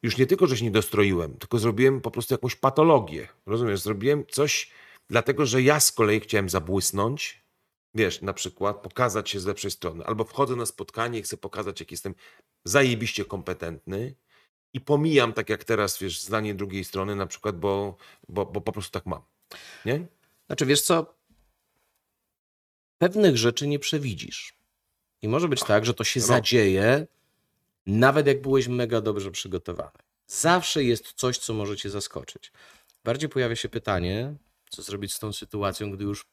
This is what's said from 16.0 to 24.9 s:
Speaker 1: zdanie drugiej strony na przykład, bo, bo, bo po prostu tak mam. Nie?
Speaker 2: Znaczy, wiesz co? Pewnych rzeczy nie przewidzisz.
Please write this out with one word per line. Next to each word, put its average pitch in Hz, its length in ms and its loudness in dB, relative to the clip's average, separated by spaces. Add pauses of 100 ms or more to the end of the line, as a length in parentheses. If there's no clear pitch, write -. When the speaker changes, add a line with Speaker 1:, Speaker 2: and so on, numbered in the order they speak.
Speaker 1:
zdanie 107 320 -4
drugiej 98 300 -6
strony 98 320 -4
na 98 100 -4
przykład, 95 320 -6
bo, 98 380 -2 (320)
bo, 95 180 -2
bo 98 140 -6
po 107 120 -4
prostu 101 200 -10
tak - 140 -8
mam. 87 160 -8 (640)
Nie? 156 220 -2 (400)
Speaker 2:
Znaczy, 139 200 -2
wiesz 143 160 4
co? - 320 0 (1800)
Pewnych 180 380 6
rzeczy 117 300 2
nie 143 120 0
przewidzisz. - 760 -6 (680)